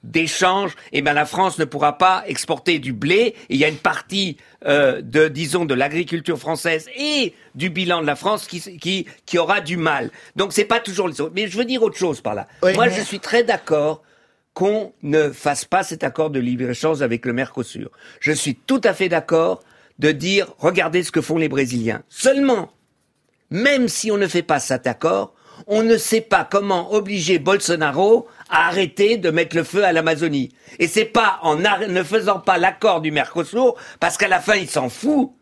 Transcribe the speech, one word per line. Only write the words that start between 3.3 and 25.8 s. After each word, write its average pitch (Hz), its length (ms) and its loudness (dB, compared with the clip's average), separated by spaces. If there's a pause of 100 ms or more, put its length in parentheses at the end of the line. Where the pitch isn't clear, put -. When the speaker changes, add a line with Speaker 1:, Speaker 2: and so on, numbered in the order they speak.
Speaker 1:
Et 131 60 -2
il - 20 2
y 143 80 4
a - 20 2
une 156 80 -2
partie, 185 600 -4 (300)
euh, 143 340 2
de, 151 260 2
disons, 160 380 -2
de 139 80 0
l'agriculture 156 640 -2
française 160 580 -4
et 277 380 -2 (220)
du 160 160 -4
bilan 175 300 -2
de 151 40 -2
la 143 100 0
France 202 300 -4
qui, 170 160 -12 (160)
qui, 180 300 -4 (180)
qui 175 140 -2
aura 185 220 2
du 165 160 -6
mal. 147 340 -2 (240)
Donc 196 180 -2
c'est 208 120 2
pas 226 140 0
toujours 196 280 -4
les 143 140 -6
autres. 160 120 -6
Mais 202 140 -4
je 180 100 -8
veux 240 80 0
dire 240 160 -2
autre 214 160 0
chose 165 240 -2
par 107 140 -4
là. 98 120 -8 (140)
Speaker 2:
Oui. 185 140 4
Speaker 1:
Moi, 226 100 4
Speaker 2:
Mais 240 80 2
Speaker 1:
je 202 80 -4
suis 196 180 -8
très 233 240 0
d'accord 156 600 0 (500)
qu'on 202 480 -2
ne 147 300 2
fasse 143 340 -4
pas 190 160 2
cet 165 220 -6
accord 156 260 -2
de 139 100 -2
libre-échange 123 640 -2
avec 120 240 -2
le 120 80 -2
Mercosur. 127 560 -6 (300)
Je 151 120 0
suis 147 220 -2
tout - 300 -2
à 196 100 2
fait 185 160 -2
d'accord 165 540 0 (340)
de 151 140 2
dire, 185 480 -2
regardez 175 420 0
ce 160 100 -8
que 160 80 0
font 160 180 -4
les 156 120 0
Brésiliens. 120 600 -2
Seulement, 262 600 2 (800)
même 247 380 2
si - 240 -4
on 202 60 0
ne 196 100 2
fait 175 160 0
pas 147 160 2
cet 127 260 -4
accord, 160 480 -2 (340)
on 214 160 2